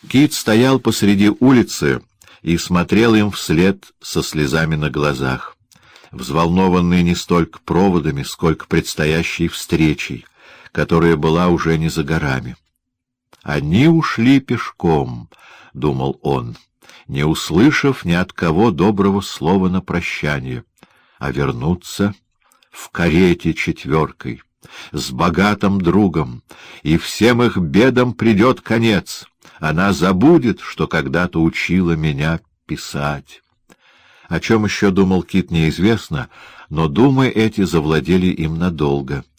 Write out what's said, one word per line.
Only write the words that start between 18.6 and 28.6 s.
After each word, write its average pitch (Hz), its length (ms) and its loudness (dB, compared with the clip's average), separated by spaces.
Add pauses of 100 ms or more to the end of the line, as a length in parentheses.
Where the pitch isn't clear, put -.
доброго 98 500 0
слова 92 460 -2
на 90 140 -2
прощание, 71 840 -6 (540)
а 69 140 -6
вернутся 85 840 -4 (580)
в - 180 -20
карете 85 640 2
четверкой, 69 880 -4 (500)
с - 200 -8
богатым 95 720 0
другом, 82 600 0 (400)
и 80 140 2
всем 117 460 2
их 110 140 0
бедам 120 560 2
придет 113 480 2